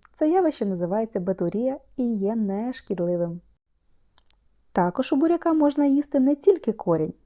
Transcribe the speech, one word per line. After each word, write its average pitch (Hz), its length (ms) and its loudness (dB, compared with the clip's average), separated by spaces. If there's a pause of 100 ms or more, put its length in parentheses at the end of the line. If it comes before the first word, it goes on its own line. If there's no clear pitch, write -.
(140)
Це 311 160 0
явище 339 360 2
називається 196 540 -2
бетурія 190 600 -2 (180)
і 240 180 0
є 196 200 -2
нешкідливим. 180 1040 -4 (1300)
Також 247 420 0
у - 20 2
буряка 330 380 0
можна 294 320 2
їсти 277 340 2
не 269 160 4
тільки 320 380 2
корінь. 165 400 -2 (120)